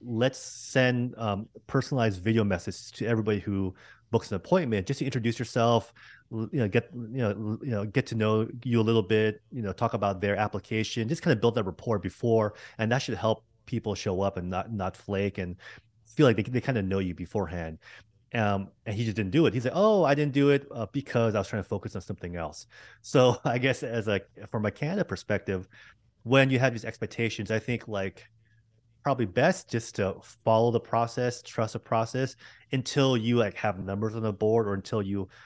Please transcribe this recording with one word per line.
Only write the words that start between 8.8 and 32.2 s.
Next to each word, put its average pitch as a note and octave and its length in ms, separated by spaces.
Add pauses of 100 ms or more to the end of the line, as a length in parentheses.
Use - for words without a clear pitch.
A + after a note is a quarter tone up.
a - 20
little A2+ 200
bit, G#2+ 480
you B2+ 120
know, G2 100
talk A#2 220
about G2+ 260
their G2+ 160
application, A2 720
just D#3+ 140
kinda D#3 140
build A2+ 200
that A2+ 80
rapport G2+ 340
before." G#2+ 560 (240)
And A2 140
that B2+ 60
should A#2+ 200
help A2 260 (220)
people A2 300
show F#2+ 260
up G2 140
and F2+ 120
not, F#2 240
not F#2+ 240
flake G2+ 420
and F2+ 180 (500)
feel D3+ 200
like A2+ 100
they, G#2 80
they B2 160
kinda A#2+ 220
know F#2+ 180
you F2+ 160
beforehand. E2+ 600 (560)
Um, G2+ 380 (120)
and G#2+ 120
he A#2 80
just G#2+ 120
didn't G2 140
do D3+ 160
it. G2 80
He's B2 100
like, B2+ 120
"Oh, G3+ 280
I C#3 100
didn't D3 200
do C#3+ 160
it, C#3 240
uh, A2+ 180
because A#2 420
I G#2+ 40
was G2 100
trying G#2 140
to - 60
focus G#2 260
on G2 80
something F2 340
else." D#2 300 (360)
So B2+ 380
<laughs> - 40
I B2+ 140
guess B2+ 240
as A2+ 260
a, G2+ 120 (300)
from G#2+ 160
a G#2 40
candidate F3 380
perspective, F#2+ 600 (560)
when C3+ 260
you C3 100
have C3 120
these A2 140
expectations, A2 640
I A2 100
think, - 280
like, G2 420 (760)
probably B2+ 220
best D3 440
just - 260
to F#2+ 200 (280)
follow A2+ 280
the A2+ 80
process, A#2+ 640
trust - 320
the A#2 60
process B2 560 (360)